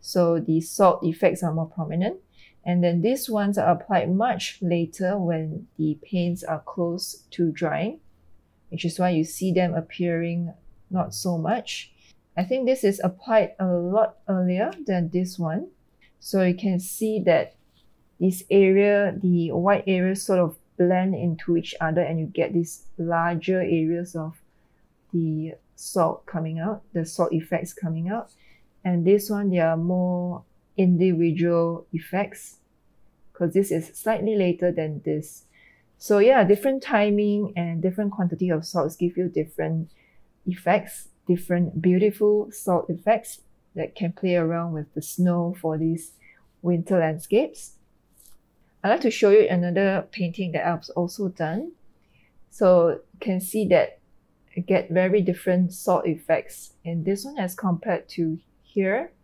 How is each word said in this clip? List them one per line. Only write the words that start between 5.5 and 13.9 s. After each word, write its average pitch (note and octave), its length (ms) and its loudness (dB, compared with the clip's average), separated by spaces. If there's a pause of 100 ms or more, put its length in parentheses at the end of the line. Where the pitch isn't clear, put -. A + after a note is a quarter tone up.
the D#3 260 -2
paints F3 400 -2
are D#3+ 220 -6
close - 680 -6
to E3 200 0
drying, E3+ 480 -4 (720)
which - 160 -8
is E3 120 -6
why F3+ 120 2
you D#3+ 140 2
see F#3 280 -4
them F3+ 220 2
appearing E3+ 760 -4 (380)
not F#3 240 -4
so F3 240 -4
much. F#3+ 540 -6 (440)
I F3+ 80 0
think B3+ 220 -2
this C4 180 0
is G3+ 180 2
applied G#3 560 0
a F#3+ 80 0
lot F3+ 520 0 (100)